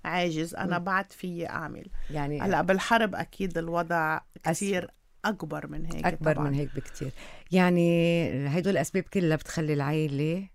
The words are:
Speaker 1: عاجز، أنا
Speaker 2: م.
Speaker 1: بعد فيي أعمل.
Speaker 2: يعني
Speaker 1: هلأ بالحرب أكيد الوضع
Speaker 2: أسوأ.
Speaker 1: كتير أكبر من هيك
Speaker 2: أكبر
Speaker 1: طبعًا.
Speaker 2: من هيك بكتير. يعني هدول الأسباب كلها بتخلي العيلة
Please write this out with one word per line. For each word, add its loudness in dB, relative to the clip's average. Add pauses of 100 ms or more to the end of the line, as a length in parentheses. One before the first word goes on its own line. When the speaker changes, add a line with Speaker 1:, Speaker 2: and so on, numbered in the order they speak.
Speaker 1:
عاجز، 0
أنا -2
Speaker 2:
م. -4
Speaker 1:
بعد -2
فيي -8
أعمل. -10 (220)
Speaker 2:
يعني -2
Speaker 1:
هلأ 2
بالحرب 4
أكيد -6
الوضع 0
Speaker 2:
أسوأ. -4
Speaker 1:
كتير -2 (340)
أكبر -4
من -4
هيك -4
Speaker 2:
أكبر 2
Speaker 1:
طبعًا. 0
Speaker 2:
من 0
هيك -2
بكتير. -8 (400)
يعني 4
هدول 2
الأسباب 0
كلها 2
بتخلي -2
العيلة 0